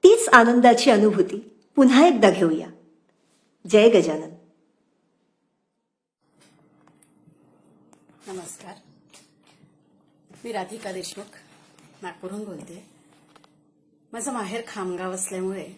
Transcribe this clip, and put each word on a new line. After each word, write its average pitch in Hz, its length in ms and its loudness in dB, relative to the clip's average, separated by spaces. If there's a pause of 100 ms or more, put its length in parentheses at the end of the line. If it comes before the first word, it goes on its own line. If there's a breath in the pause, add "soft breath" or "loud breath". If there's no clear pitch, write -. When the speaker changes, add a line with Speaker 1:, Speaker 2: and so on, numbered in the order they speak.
Speaker 1:
तीच 427 260 6
आनंदाची 240 640 4
अनुभूती 202 680 -2 (140)
पुन्हा 269 320 4
एकदा 226 220 4
घेऊया. 170 380 -2 (1000)
जय 214 200 6
गजानन. 165 400 0 (4000)
Speaker 2:
नमस्कार, 185 460 -18 (1700)
मी 233 80 -14
राधिका 202 400 -12
देशमुख, 185 460 -16 (640)
नागपूरहून 190 420 -16
बोलते. 196 420 -20 (1300)
माझं 247 200 -10
माहेर 226 340 -10
खामगाव 185 440 -10
असल्यामुळे 185 560 -10 (100)